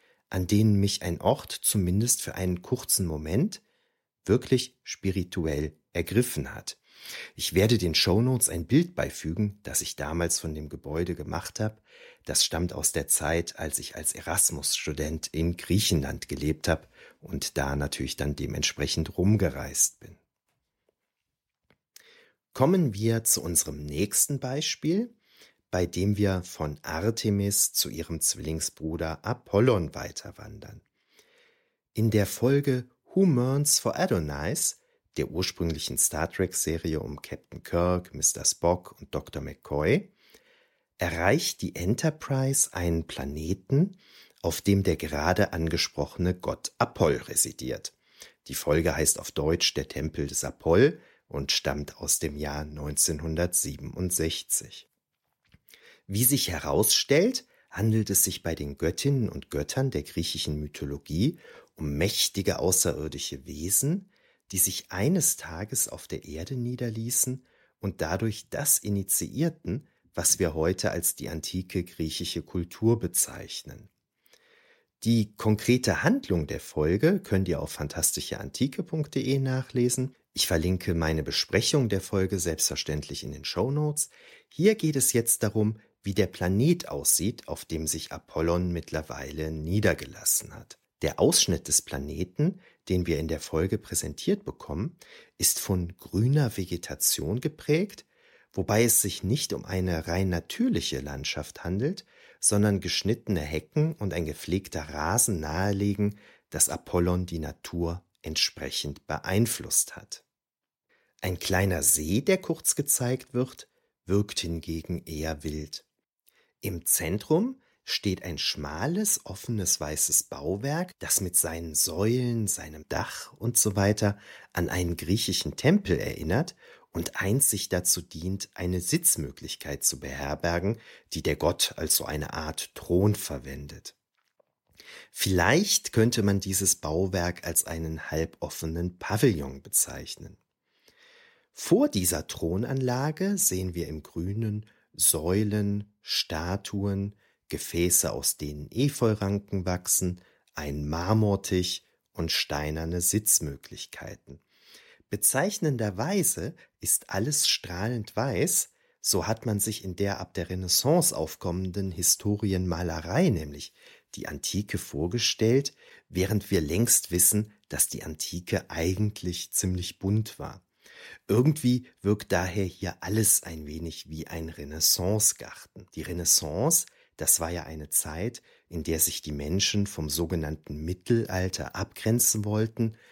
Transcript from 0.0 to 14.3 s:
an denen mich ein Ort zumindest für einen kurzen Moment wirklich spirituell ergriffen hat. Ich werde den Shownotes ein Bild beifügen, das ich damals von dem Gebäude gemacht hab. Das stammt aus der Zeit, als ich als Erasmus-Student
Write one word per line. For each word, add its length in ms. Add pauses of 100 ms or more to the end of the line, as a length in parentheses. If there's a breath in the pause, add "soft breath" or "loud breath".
an 160
denen 340
mich 220
ein 180
Ort 320
zumindest 680
für 140
einen 260
kurzen 420
Moment 560 (640)
wirklich 580
spirituell 960 (160)
ergriffen 600
hat. 240 (560 loud breath)
Ich 200
werde 240
den 160
Shownotes 540
ein 180
Bild 280
beifügen, 680
das 180
ich 160
damals 420
von 160
dem 140
Gebäude 460
gemacht 460
hab. 220 (420 loud breath)
Das 200
stammt 280
aus 200
der 160
Zeit, 500
als 200
ich 180
als 180
Erasmus-Student 1120